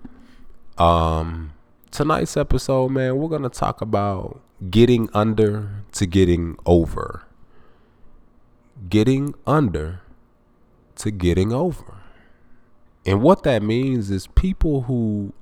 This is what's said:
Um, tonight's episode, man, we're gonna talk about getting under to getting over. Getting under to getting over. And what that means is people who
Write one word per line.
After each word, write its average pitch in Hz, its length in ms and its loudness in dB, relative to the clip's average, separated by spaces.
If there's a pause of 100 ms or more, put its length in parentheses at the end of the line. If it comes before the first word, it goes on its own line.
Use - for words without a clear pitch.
(760)
Um, 80 800 2 (360)
tonight's 151 460 -2
episode, 131 540 0
man, 131 260 -2
we're 156 140 -4
gonna 147 180 -4
talk - 320 -8
about 101 580 -4 (300)
getting 113 460 4
under 107 560 0 (220)
to - 120 -4
getting 85 640 2
over. - 560 2 (1700)
Getting 131 440 2 (120)
under 92 560 0 (920)
to - 140 -6
getting 95 440 0
over. 151 420 -4 (1120)
And 101 160 2
what 175 220 4
that 120 180 2
means 117 480 -2
is 95 160 -4
people 160 560 -2
who 110 600 -2